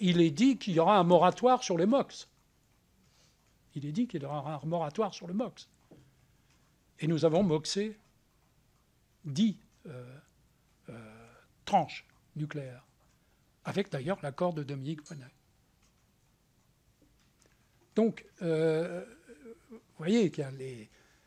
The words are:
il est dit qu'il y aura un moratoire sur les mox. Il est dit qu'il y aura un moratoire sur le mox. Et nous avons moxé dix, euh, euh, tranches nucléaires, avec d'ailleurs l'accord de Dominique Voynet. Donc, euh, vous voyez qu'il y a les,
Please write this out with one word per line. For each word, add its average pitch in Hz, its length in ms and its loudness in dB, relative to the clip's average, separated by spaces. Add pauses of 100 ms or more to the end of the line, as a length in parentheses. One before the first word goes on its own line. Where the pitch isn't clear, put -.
il 175 200 4
est 165 100 6
dit 220 280 4
qu'il 180 160 -4
y 160 60 4
aura 196 160 6
un 180 80 6
moratoire 180 580 6
sur 175 140 -2
les 170 100 4
mox. 233 420 0 (1500)
Il 139 100 -10
est 147 80 -8
dit 233 140 -2
qu'il 156 160 -8
y - 20 -10
aura 143 380 -8
un 151 40 -8
moratoire 165 460 -4
sur - 140 -14
le 175 80 -10
mox. 220 340 -6 (1300)
Et 156 80 -2
nous 160 160 0
avons 165 180 4
moxé 196 560 -2 (1300)
dix, 170 320 0 (300)
euh, 127 320 -16 (720)
euh, - 20 -14 (720)
tranches - 420 0 (300)
nucléaires, 139 500 -10 (760)
avec 180 260 -4
d'ailleurs 147 320 -4
l'accord 170 300 -4
de 151 100 -8
Dominique 139 440 -8
Voynet. 139 180 -16 (2750)
Donc, 220 280 0 (180)
euh, 165 640 0 (680)
vous - 280 -20
voyez 190 320 2
qu'il 147 140 -8
y - 20 -12
a 135 40 -12
les, 131 380 -14 (380)